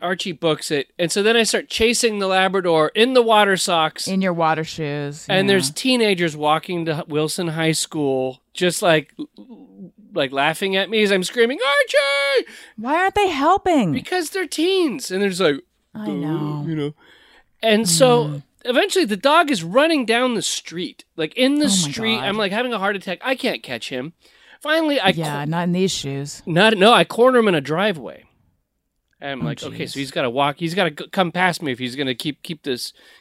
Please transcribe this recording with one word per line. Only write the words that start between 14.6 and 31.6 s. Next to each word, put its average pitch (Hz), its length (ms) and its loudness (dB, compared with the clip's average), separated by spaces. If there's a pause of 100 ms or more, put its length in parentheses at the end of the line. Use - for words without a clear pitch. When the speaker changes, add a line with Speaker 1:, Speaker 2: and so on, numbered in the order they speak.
Speaker 1:
And 185 100 -2
they're 202 80 2
just 185 120 -2
like, 147 180 2 (340)
Speaker 2:
I 214 180 -8
Speaker 1:
"Uh," - 20 -4
Speaker 2:
know. 151 540 -4
Speaker 1:
you 160 80 -4
know. 147 180 -4 (680)
And 220 280 2
so 240 360 4
Speaker 2:
Mm. 147 180 -8 (220)
Speaker 1:
eventually 339 400 2
the 208 120 -2
dog 294 340 4
is 185 120 -2
running 269 420 2
down 240 300 0
the 180 60 -2
street, - 600 -8 (140)
like, 160 180 -4
in 262 200 2
the 294 100 2
Speaker 2:
Oh, - 40 2
my - 40 2
Speaker 1:
street. 208 440 -2
Speaker 2:
God. - 80 -6
Speaker 1:
I'm, 202 120 -2
like, 202 140 -2
having 240 200 -4
a 214 80 -2
heart 196 160 0
attack. 190 280 -8
I 262 120 -2
can't 196 280 -4
catch 120 260 -10
him. 131 240 -8 (480)
Finally, 302 380 0
I 190 100 2
Speaker 2:
Yeah, 151 360 -2
Speaker 1:
co- 147 40 -4
Speaker 2:
not 170 140 -2
in 175 100 0
these 185 200 0
shoes. 139 520 -8
Speaker 1:
Not, 196 320 4
no, 196 160 6
I 185 120 6
corner 247 340 4
him 220 100 4
in 175 60 2
a 147 60 0
driveway. 151 640 -4 (1000)
I'm 139 200 -8
Speaker 2:
Oh, - 40 -2
Speaker 1:
like, 147 180 -6
"Okay, 160 220 -10
Speaker 2:
jeez. 123 60 -8
Speaker 1:
so 135 80 -8
he's 135 120 -8
gotta 139 180 -2
walk. 139 300 0
He's 165 140 -4
gotta 175 240 0
c-, 156 140 -12
come 180 200 0
past 175 300 -2